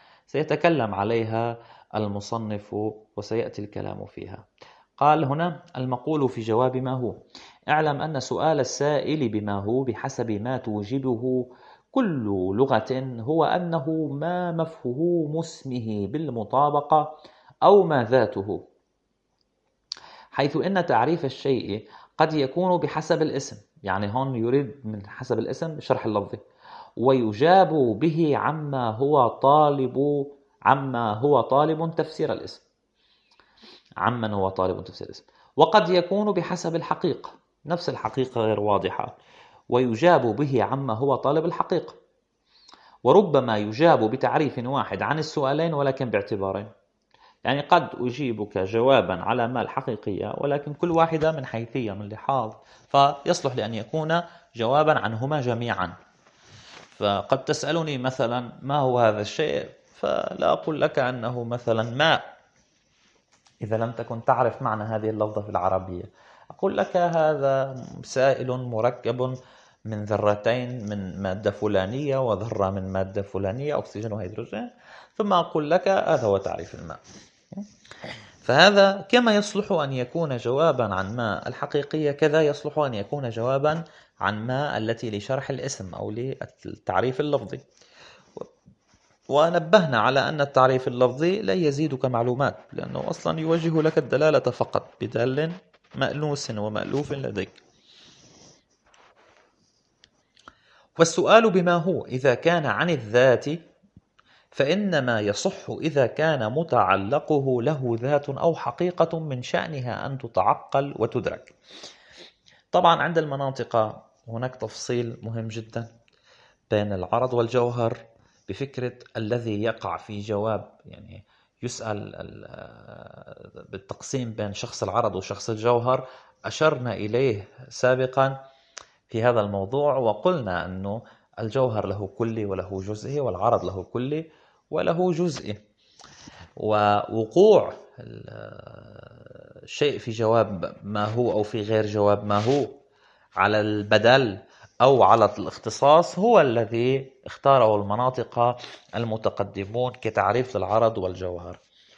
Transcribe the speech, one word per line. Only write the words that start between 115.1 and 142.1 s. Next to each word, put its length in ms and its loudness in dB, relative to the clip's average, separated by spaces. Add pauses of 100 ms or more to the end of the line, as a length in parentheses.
مهم 260 -8
جدًا 400 -8 (840)
بين 220 2
العرض 400 -2
والجوهر، 640 0 (520)
بفكرة 440 -8 (240)
الذي 460 -4
يقع 340 -4
في 220 -12
جواب، 520 -4 (140)
يعني 400 -20 (380)
يسأل 520 -8
ال-، 1500 -18
بالتقسيم 640 -8
بين 200 -6
شخص 300 -8
العرض 320 0
وشخص 340 -8
الجوهر، 580 0 (380)
أشرنا 480 0
إليه 540 0 (220)
سابقًا 760 0 (640)
في 160 -2
هذا 160 6
الموضوع، 580 0
وقلنا 680 0
أنه 360 -8 (380)
الجوهر 480 0
له 200 -4
كلي 380 -4
وله 360 -6
جزئي، 380 -6
والعرض 460 0
له 180 -6
كلي 480 -6 (400)
وله 400 0
جزئي. 460 -4 (960)
ووقوع 1200 4 (260)
ال-، 1600 -18
الشيء 340 0
في 140 -8
جواب 720 2
ما 220 -2
هو 260 0
أو 120 0
في 180 -4
غير 240 0
جواب 400 2